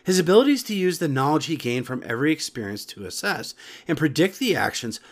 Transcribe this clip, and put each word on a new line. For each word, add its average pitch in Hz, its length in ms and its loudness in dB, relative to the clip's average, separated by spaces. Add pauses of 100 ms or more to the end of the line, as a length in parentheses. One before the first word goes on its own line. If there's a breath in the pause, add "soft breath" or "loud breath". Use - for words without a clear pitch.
His 185 120 4
abilities 220 460 6
to 214 100 -6
use 180 260 0
the 165 100 0
knowledge 143 380 2
he 160 100 -2
gained 123 300 -2
from 127 180 -6
every 131 260 0
experience 104 540 -6
to 98 200 -14
assess 196 480 -6 (320 loud breath)
and 160 120 0
predict 156 420 0
the 226 160 0
actions 110 460 -4 (100)